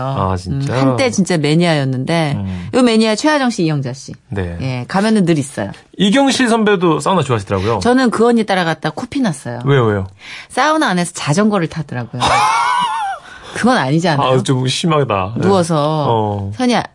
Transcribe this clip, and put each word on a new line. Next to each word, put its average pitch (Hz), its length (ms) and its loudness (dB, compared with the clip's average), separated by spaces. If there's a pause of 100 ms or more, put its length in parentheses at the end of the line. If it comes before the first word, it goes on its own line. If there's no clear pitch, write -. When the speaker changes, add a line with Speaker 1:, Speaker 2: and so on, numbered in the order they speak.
(180)
Speaker 1:
아, 95 200 0
진짜? 135 360 -4
Speaker 2:
음, 127 60 0
한때 269 320 2
진짜 185 260 0
매니아였는데 151 1000 0
Speaker 1:
음. 92 360 -6
Speaker 2:
요 247 100 4
매니아 220 320 4
최하정 285 340 2
씨, 208 140 -2
이영자 139 300 -2
씨. - 200 -14 (160)
Speaker 1:
네. 90 320 -6
Speaker 2:
예, 127 260 -6
가면은 208 380 2
늘 165 120 2
있어요. 113 340 -6 (260)
Speaker 1:
이경실 247 520 2
선배도 196 500 2
사우나 170 240 0
좋아하시더라고요. 104 560 -2
Speaker 2:
저는 254 320 2
그 220 160 2
언니 233 180 2
따라갔다 165 460 -2
코피 - 300 -6
났어요. 131 440 -4
Speaker 1:
왜요, 135 200 4
왜요? 101 220 0 (420)
Speaker 2:
사우나 302 380 0
안에서 180 260 -2
자전거를 190 540 0
타더라고요. 123 540 -8
Speaker 1:
<laughs> 880 1300 -2
Speaker 2:
그건 233 220 2
아니지 160 320 0
않아요? 139 200 2 (100)
Speaker 1:
아, 117 40 -2
좀 127 240 0
심하다. 117 720 0
네. - 40 -2
Speaker 2:
누워서 156 640 2
Speaker 1:
어. 104 480 -2
Speaker 2:
"선이야, 240 280 0 (100)